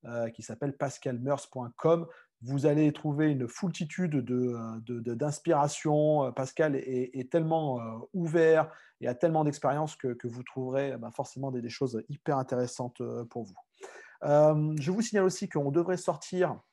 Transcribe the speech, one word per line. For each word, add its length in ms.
euh, 280
qui 100
s'appelle 340
pascal 440
meurs 300
point 280
com. 300
Vous 240
allez 260
trouver 400
une 160
foultitude 680
de, 380
euh, 260
de, 180
de, 140
d'inspiration. 1120
Euh, 60
Pascal 440
est, 380
est 180
tellement, 480
euh, 200
ouvert 580
et 80
a 80
tellement 300
d'expérience 500
que, 140
que 180
vous 160
trouverez, 480
euh, 60
ben, 140
forcément 400
des, 100
des 80
choses 400
hyper 280
intéressantes, 600
euh, 240
pour 220
vous. 100
Euh, 540
je 140
vous 100
signale 220
aussi 240
qu'on 240
devrait 240
sortir 640